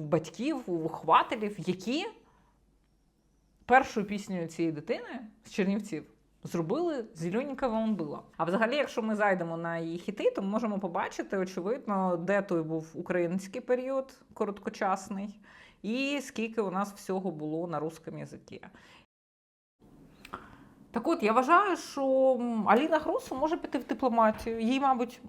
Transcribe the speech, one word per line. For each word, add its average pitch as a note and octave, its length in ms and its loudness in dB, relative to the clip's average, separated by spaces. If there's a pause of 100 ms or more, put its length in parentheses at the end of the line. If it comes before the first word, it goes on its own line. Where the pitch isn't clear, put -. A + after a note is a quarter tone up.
батьків, E3+ 640 -2
у F3+ 120 -2
вихователів, G#3 920 2
які B3 360 -2 (1600)
першою B3+ 400 6
піснею F#3+ 420 -4
цієї E3 240 0
дитини B3+ 560 -6 (160)
з - 80 -20
Чернівців G3 520 -2 (400)
зробили A3 720 -2
«Зелененького A3 640 -2
он A3 180 0
было». D3 240 -6 (180)
А E3 60 -2
взагалі, G#3+ 320 2
якщо C4+ 260 -2
ми A3 140 0
зайдемо F3+ 420 2
на E3+ 200 -4
її E3 200 -4
хіти, G#3+ 340 -2
то G#3+ 100 -2
ми G3 60 -2
можемо G#3 320 0
побачити, G3+ 580 -2
очевидно, F#3 800 0
де G3 240 2
той F3+ 200 0
був D#3+ 320 -4
український F3+ 680 -2
період C4 520 -2 (200)
короткочасний, G3+ 1040 -4 (420)
і C4+ 400 -2
скільки A3+ 400 -4
у F#3 100 -2
нас G3+ 220 -2
всього F#3+ 380 -4
було D#3 360 -4
на D#3 120 -4
русском D#3 400 -8
язикі. C#3+ 420 -14 (2250)
Так A#3 160 -4
от, E4+ 160 2
я G#3+ 100 6
вважаю, E4+ 440 6
що, C4 600 4
м, A#3 300 0
Аліна D4+ 280 6
Гросу D#4 380 -2
може D4+ 220 0
піти - 200 -4
в B3 100 -6
дипломатію. A3+ 760 2
Їй, B3+ 180 2
мабуть, B3 500 0